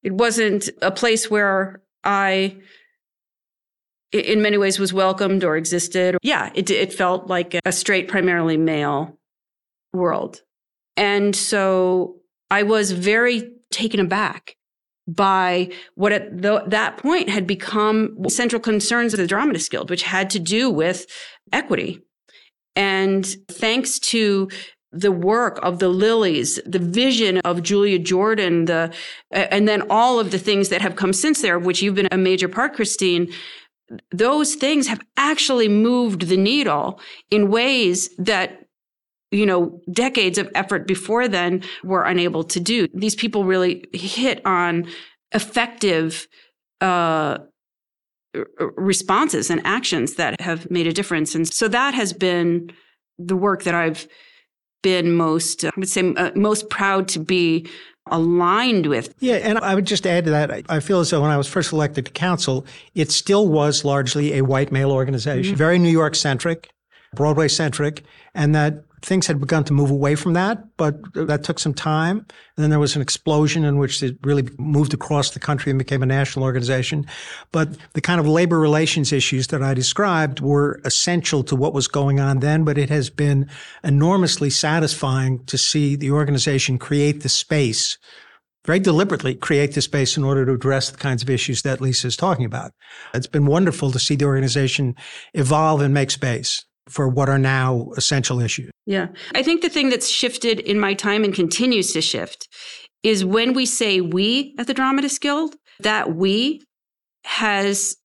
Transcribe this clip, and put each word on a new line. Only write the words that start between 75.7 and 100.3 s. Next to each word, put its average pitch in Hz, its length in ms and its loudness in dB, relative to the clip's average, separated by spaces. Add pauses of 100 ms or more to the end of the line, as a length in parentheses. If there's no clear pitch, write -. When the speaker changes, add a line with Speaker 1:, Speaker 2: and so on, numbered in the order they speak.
Speaker 2:
became 131 240 -2
a - 20 0
national 135 380 0
organization. 131 640 -2 (480)
But 156 240 0 (160)
the 151 80 -2
kind 175 180 2
of 147 80 2
labor 170 320 4
relations 151 540 2
issues 131 340 0
that 135 160 -2
I 135 100 0
described 156 680 0
were 143 420 2
essential 160 640 0
to - 100 -2
what 143 180 0
was 139 140 0
going 139 320 2
on 135 220 2
then, 151 240 2
but 147 120 2
it 139 120 0
has 143 200 0
been 139 400 0 (360)
enormously 151 640 4
satisfying 131 960 0
to - 120 -4
see 143 380 0
the 139 160 -2
organization 139 680 0
create 147 460 0
the 131 60 -4
space, - 680 0 (680)
very 175 160 2
deliberately 170 520 2
create 143 420 0
the 143 60 0
space 139 360 0
in 143 80 0
order 135 200 2
to 131 60 2
address 131 400 0
the - 60 -20
kinds 127 260 -2
of 127 60 -6
issues 123 320 -2
that 135 180 -2
Lisa 127 280 -2
is 120 100 -4
talking 170 260 0
about. - 300 -8 (400)
It's 135 140 -4
been 143 180 2
wonderful 151 460 2
to 127 80 -2
see 147 180 0
the 143 80 0
organization 135 680 0 (400)
evolve 156 460 2
and 139 140 2
make 139 180 2
space - 540 -4 (240)
for 139 180 -2
what 131 220 2
are 139 80 4
now 131 600 0
essential 127 420 0
issues. 120 320 -4 (160)
Speaker 1:
Yeah. 190 220 -2 (260)
I 269 80 0
think 330 180 2
the 339 80 -2
thing 277 220 0
that's 247 180 -2
shifted 240 500 -2